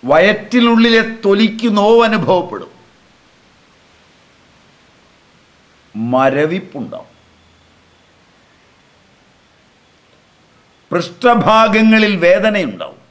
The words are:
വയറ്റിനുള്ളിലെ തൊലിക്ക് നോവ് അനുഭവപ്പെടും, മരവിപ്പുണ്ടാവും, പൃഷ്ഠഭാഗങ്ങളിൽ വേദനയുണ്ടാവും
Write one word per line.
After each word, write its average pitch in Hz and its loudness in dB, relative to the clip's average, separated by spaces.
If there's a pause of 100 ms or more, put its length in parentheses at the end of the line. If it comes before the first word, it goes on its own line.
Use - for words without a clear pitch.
(100)
വയറ്റിനുള്ളിലെ 226 2 (220)
തൊലിക്ക് 214 0 (100)
നോവ് 220 4
അനുഭവപ്പെടും, 175 -4 (3500)
മരവിപ്പുണ്ടാവും, 139 -4 (3750)
പൃഷ്ഠഭാഗങ്ങളിൽ 220 2 (100)
വേദനയുണ്ടാവും 175 -2